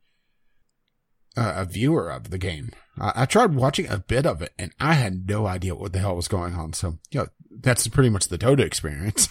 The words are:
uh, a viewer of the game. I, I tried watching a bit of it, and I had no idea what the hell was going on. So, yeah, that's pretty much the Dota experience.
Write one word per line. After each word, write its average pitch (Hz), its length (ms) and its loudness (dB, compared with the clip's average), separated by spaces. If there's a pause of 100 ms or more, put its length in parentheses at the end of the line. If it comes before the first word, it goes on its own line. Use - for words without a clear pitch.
(1400)
uh, 113 200 0
a 95 80 -4
viewer 101 460 0
of 62 200 -10
the 92 80 -6
game. 82 320 -6 (280)
I, 107 240 -2
I 135 40 2
tried 208 280 4
watching 135 340 0
a 98 100 -2
bit 127 280 0
of 95 160 -2
it, 78 160 -8
and 90 220 -8
I 156 140 2
had 95 340 0
no 104 180 0
idea 92 280 -4
what 95 180 -8
the 95 60 0
hell 95 180 0
was 87 120 -4
going 87 260 -2
on. 82 180 -6
So, 82 260 -4 (120)
yeah, 113 160 -2 (240)
that's - 380 0
pretty 131 220 6
much 98 180 0
the 87 100 -4
Dota 135 220 6
experience. 80 720 -2